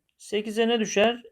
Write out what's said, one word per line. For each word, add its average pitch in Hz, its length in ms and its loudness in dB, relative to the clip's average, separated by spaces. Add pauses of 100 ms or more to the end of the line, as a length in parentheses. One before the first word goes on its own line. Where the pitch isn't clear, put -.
(160)
sekize 214 520 -2
ne 233 120 0
düşer? 220 520 0